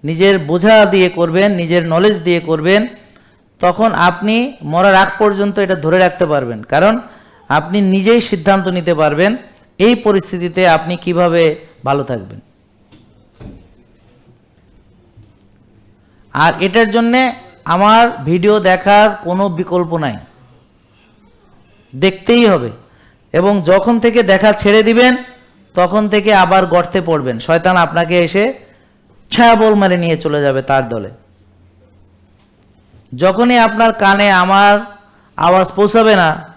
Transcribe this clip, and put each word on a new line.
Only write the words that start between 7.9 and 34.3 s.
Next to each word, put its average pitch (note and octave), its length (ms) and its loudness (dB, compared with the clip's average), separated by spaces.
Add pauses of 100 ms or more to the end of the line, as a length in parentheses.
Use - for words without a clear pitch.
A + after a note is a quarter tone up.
সিদ্ধান্ত F#3+ 460 -2
নিতে F3 260 -2
পারবেন D#3 440 0 (400)
এই A3+ 180 2
পরিস্থিতিতে F#3 720 -2
আপনি E3 280 0
কিভাবে E3+ 600 0 (300)
ভালো C#3 180 -2
থাকবেন। G#2+ 360 -10 (4000)
আর D#3 260 0
এটার G3 320 0
জন্যে A#3 400 0 (340)
আমার G#3+ 600 2
ভিডিও F#3 340 0
দেখার G3 500 2 (140)
কোনো F#3 260 -4
বিকল্প E3+ 480 -4
নাই, C3 200 -6 (1800)
দেখতেই A#3 520 0
হবে। C3+ 220 0 (640)
এবং F#3+ 280 0
যখন F#3+ 380 2
থেকে A#3 240 0
দেখা G3 300 2
ছেড়ে G#3 300 2
দিবেন, A#3+ 320 2 (580)
তখন F#3+ 360 0
থেকে G#3 240 0
আবার F#3 320 4
গর্তে F3 360 -2
পড়বেন, C#3 380 -4
শয়তান E3+ 380 0
আপনাকে E3+ 460 0
এসে G3 300 -2 (760)
ছাবল A3 460 2
মারে F#3+ 220 0
নিয়ে E3+ 200 -2
চলে D3 240 -4
যাবে C3+ 200 -2
তার C3+ 280 -2
দলে। G#2+ 200 -8 (2000)
যখনই G3 420 2
আপনার A3+ 360 2
কানে G3+ 380 2